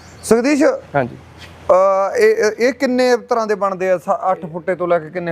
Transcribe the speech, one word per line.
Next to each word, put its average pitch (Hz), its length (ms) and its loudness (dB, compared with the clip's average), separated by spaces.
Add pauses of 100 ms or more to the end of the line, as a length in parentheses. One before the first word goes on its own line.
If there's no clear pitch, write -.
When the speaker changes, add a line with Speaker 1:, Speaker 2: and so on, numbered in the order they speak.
(240)
Speaker 1:
ਸੁਖਦੀਸ਼, 254 400 2 (320)
Speaker 2:
ਹਾਂਜੀ। 131 200 -2 (560)
Speaker 1:
ਅਹ, 190 460 2
ਇਹ, 214 500 2
ਇਹ 269 60 0
ਕਿੰਨੇ 254 440 0
ਤਰ੍ਹਾਂ 220 300 -4
ਦੇ 208 80 0
ਬਣਦੇ 190 360 -2
ਆ? 180 60 2
ਸਾ-, 185 340 -2
ਅੱਠ - 140 -4
ਫੁੱਟੇ 170 300 -6
ਤੋਂ 170 120 -4
ਲੈ 175 120 2
ਕੇ 156 100 -12
ਕਿੰਨੇ? 175 220 -6